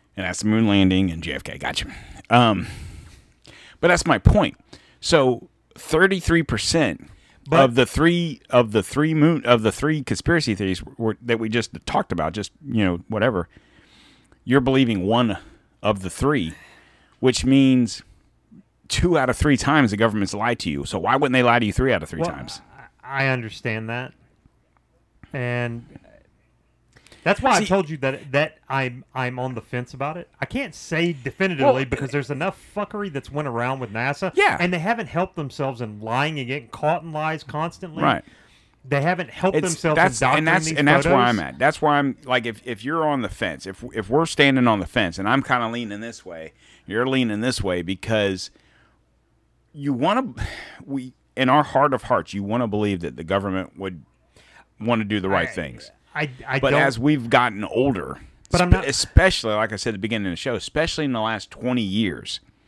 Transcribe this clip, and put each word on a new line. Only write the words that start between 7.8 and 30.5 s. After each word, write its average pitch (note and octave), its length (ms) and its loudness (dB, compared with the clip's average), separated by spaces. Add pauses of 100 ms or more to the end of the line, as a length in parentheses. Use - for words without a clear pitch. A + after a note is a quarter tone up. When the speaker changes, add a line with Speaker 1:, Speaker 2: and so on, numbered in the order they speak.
Speaker 1:
three, E3+ 540 0 (100)
of A#2+ 220 4
the G#2+ 120 4
three D#3 300 0
moon, D#3 320 4
of A#2+ 180 6
the G#2+ 80 4
three D3+ 320 -2
conspiracy C3+ 520 0
theories F#2+ 260 -2 (160)
were, A2 240 -2
that A#2 180 0
we A2 100 -2
just A2+ 220 -2 (140)
talked - 280 -2
about, D#2+ 200 -2
just, G#2 180 -8 (140)
you A#2 200 0
know, F2 140 0 (100)
whatever, G#2+ 400 0 (960)
you're C3 160 4
believing B2 440 2
one A2 320 2 (440)
of G2+ 200 0
the F#2+ 80 -8
three, A#2+ 440 0 (640)
which B2+ 260 2
means C3 580 4 (840)
two E3+ 300 2
out C3 120 4
of B2 60 0
three C#3+ 220 4
times C#3+ 340 2
the G#2 60 -2
government's G#2+ 360 2
lied A#2 260 -2
to - 100 -6
you. C#2+ 160 -4
So F#2 140 -6
why G#2 180 2
wouldn't C#3 160 2
they B2+ 100 4
lie A#2+ 160 4
to A#2 60 2
you G2+ 80 -2
three C3 180 2
out G#2 120 2
of - 60 -12
three - 120 -8
Speaker 2:
Well, E3+ 80 -2
Speaker 1:
times? - 320 -12 (420)
Speaker 2:
I, C3+ 220 -4
I - 20 0
understand A2+ 640 -6
that. B2 240 -8 (1200)
And A#2+ 540 -6 (1400)
that's F#3+ 180 0
why B3 160 4
Speaker 1:
See A3 60 2
Speaker 2:
I G3+ 40 -4
told F3+ 220 0
you D#3+ 80 -8
that, C3+ 360 -6
that D3 240 0 (100)
I'm, C3 380 -4 (100)
I'm B2+ 240 -4
on B2+ 160 -6
the A2+ 60 -8
fence - 320 -10
about C#3+ 240 -8
it. - 120 -16 (120)
I - 40 -4
can't B3 300 -8